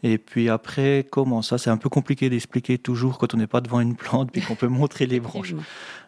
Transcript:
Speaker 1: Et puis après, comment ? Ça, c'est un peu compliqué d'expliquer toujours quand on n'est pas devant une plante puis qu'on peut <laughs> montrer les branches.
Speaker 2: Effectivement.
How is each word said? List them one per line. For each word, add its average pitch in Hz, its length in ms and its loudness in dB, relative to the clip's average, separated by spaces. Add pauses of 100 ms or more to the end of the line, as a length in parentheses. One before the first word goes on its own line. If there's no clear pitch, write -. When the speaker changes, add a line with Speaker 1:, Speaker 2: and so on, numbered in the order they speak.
Speaker 1:
Et 113 160 4
puis 117 280 0
après, 135 640 2
comment ? 131 320 2
Ça, 123 160 -2
c'est 120 140 0
un 110 60 4
peu 131 120 -2
compliqué 131 400 2
d'expliquer 123 480 0
toujours 127 400 0
quand - 160 0
on 113 40 2
n'est 110 100 2
pas 123 140 0
devant 120 180 0
une 117 160 2
plante 127 360 -2
puis 185 100 -4
qu'on 139 140 -4
peut 123 120 0
<laughs> - 20 2
montrer 135 380 0
les 127 120 0
branches. 180 340 -8
Speaker 2:
Effectivement. 156 100 -8 (440)